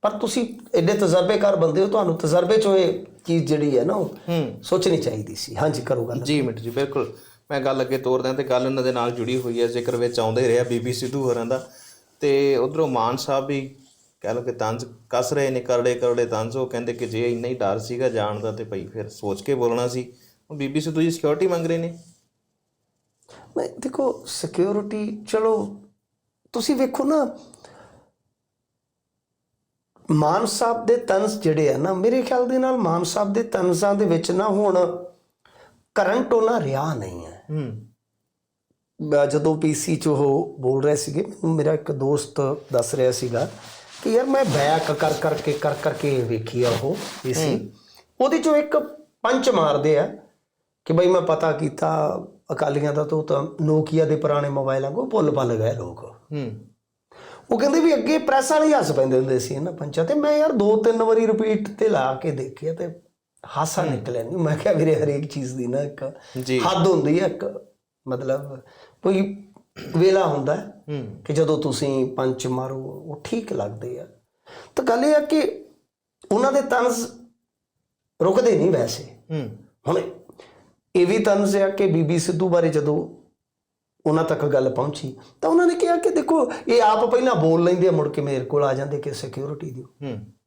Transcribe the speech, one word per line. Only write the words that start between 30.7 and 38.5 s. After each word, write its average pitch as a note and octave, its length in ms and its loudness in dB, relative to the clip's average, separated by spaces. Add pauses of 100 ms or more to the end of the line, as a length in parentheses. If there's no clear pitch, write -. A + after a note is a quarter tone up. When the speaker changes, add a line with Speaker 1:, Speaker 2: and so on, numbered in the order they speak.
Speaker 1:
ਦੇ A#3+ 100 6
ਤੰਜ਼ G#3 440 0
ਜਿਹੜੇ D3+ 340 2
ਆ C3 40 -2
ਨਾ, F#3 160 0
ਮੇਰੇ A#3 280 2
ਖਿਆਲ B3 260 0
ਦੇ C4 100 0
ਨਾਲ C4 180 0
ਮਾਨ F3 280 0
ਸਾਹਿਬ G3+ 280 -2
ਦੇ A3+ 100 0
ਤੰਜ਼ਾਂ F#3+ 520 2
ਦੇ G3+ 100 2
ਵਿੱਚ E3 260 0
ਨਾ F#3+ 180 0
ਹੁਣ F3+ 560 2 (880)
ਕਰੰਟ G#3 380 2
ਉਹਨਾਂ A3+ 280 2
ਰਿਹਾ C#3+ 340 -2
ਨਹੀਂ F2+ 320 -10
ਹੈ। - 240 -20
Speaker 2:
ਹੂੰ। A#2 360 -8 (1160)